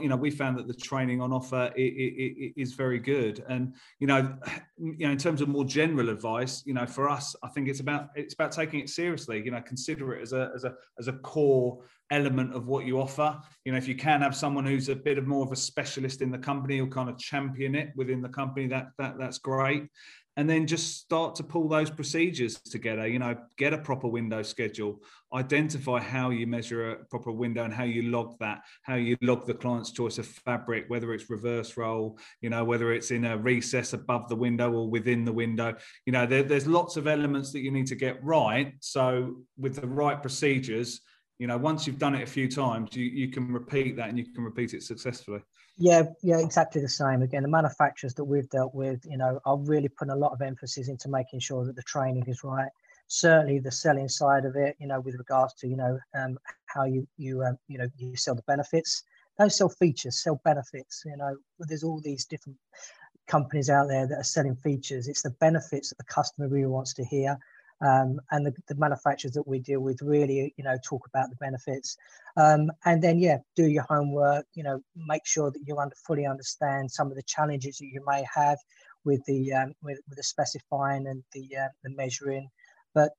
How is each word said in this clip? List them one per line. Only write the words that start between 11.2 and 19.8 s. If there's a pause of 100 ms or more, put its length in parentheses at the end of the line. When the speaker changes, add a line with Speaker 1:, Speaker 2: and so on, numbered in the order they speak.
Speaker 1:
element
of
what
you
offer. (240)
You
know,
if
you
can
have
someone
who's
a
bit
of
more
of
a
specialist
in
the
company,
who'll
kind
of
champion
it
within
the
company,
that, (100)
that,
that's
great. (480)